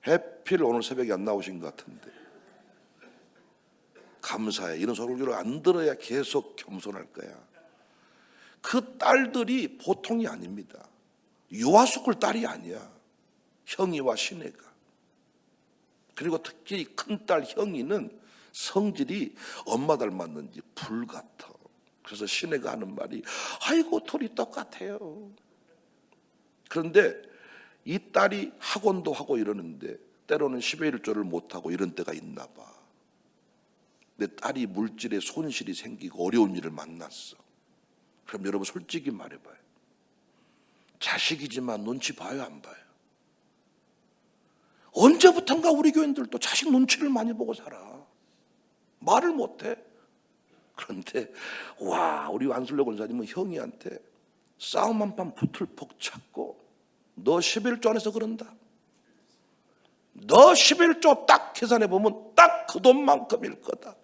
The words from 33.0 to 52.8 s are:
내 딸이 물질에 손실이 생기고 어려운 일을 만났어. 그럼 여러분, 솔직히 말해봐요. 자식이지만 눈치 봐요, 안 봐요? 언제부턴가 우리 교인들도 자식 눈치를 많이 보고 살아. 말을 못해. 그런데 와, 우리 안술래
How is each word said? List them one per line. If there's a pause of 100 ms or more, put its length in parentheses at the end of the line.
내
딸이
물질에
손실이
생기고
어려운
일을
만났어. (920)
그럼
여러분,
솔직히
말해봐요. (1400)
자식이지만
눈치
봐요,
안
봐요? (2250)
언제부턴가
우리
교인들도
자식
눈치를
많이
보고
살아. (960)
말을
못해. (1000)
그런데 (460)
와,
우리
안술래